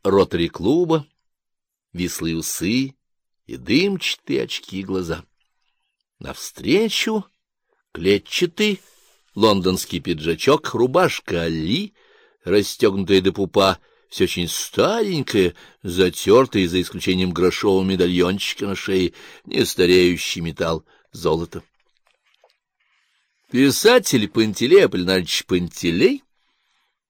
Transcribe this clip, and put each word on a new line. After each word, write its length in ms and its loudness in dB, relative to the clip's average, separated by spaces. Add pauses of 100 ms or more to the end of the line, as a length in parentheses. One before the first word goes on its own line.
ротари-клуба, 1040 0 (840)
вислые 440 -4
усы 580 -4 (520)
и 100 -14
дымчатые 880 -2
очки 400 -10
глаза. 400 -6 (960)
Навстречу 1040 -4 (640)
клетчатый 880 -2 (540)
лондонский 640 0
пиджачок, 720 -2
рубашка 760 -2
Ли, 460 -4 (500)
расстёгнутая 760 2
до 100 2
пупа, 480 2 (280)
всё 140 -4
очень 240 -2
старенькое, 1080 -2 (260)
затёртое, 840 2
за 120 0
исключением 520 -2
грошового 500 2
медальончика 840 0
на 80 -6
шее, 380 -2 (320)
нестареющий 960 2
металл, 420 -4 (260)
золото. 540 -4 (1800)
Писатель 800 4
Пантелей 580 4
Аполлинарьевич 600 -2
Пантелей 800 0 (840)